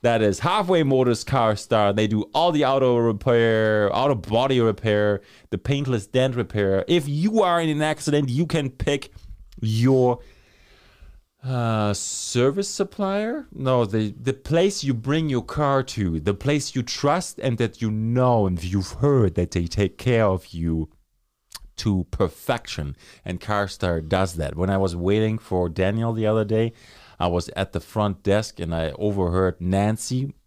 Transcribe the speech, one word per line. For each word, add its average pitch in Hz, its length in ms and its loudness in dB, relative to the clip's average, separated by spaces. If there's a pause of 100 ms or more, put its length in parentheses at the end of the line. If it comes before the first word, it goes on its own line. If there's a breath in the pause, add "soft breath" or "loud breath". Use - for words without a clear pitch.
That 117 180 2
is 104 200 2
Halfway 180 420 2
Motors 131 420 2
CarStar. 107 680 2
They 107 140 2
do 107 140 0 (120)
all 170 160 4
the 147 140 2
auto 131 320 4
repair, 110 960 2
auto 127 220 2
body 120 440 0
repair, 104 600 2 (300 loud breath)
the 101 80 -4
paintless 131 500 -2
dent 127 260 0
repair. 101 540 0
If 175 200 2
you 202 340 0
are 175 180 2
in 165 80 0
an 151 140 0
accident, 147 460 0
you 143 180 0
can 147 240 -2
pick - 420 -4 (480 soft breath)
your, 120 580 2 (1300 soft breath)
uh, 113 500 0
service 139 720 -2
supplier? 214 840 -4
No, 131 320 0
the, 107 360 -2
the 127 120 -2
place 170 500 0
you 135 120 0
bring 143 340 -2
your 123 160 -2
car 139 400 0
to, 90 340 -2
the 98 160 -2
place 143 400 -2
you 127 80 -2
trust 147 560 -2
and 117 200 -2
that 113 220 -2
you 113 100 0
know 113 560 2
and 87 160 -2
you've 90 320 -2
heard 127 420 2
that 87 160 -2
they 87 140 -2
take 98 320 -2
care 113 280 2
of 95 220 -2
you 82 400 -2 (880)
to 95 340 -2
perfection. - 840 -4 (280 loud breath)
And 92 160 -8
CarStar 95 680 -2
does 92 280 0
that. 76 220 -6
When 92 140 0
I 95 80 2
was 95 180 0
waiting 107 420 0
for 90 300 -2
Daniel 104 440 -2
the 110 140 -2
other 110 180 2
day, 110 280 -2 (460 loud breath)
I 85 100 -2
was 87 220 -2
at - 220 -6
the - 80 -4
front 104 420 -4
desk 104 380 0
and 82 140 -4
I 80 180 -2
overheard 92 680 0
Nancy 107 760 -2 (120)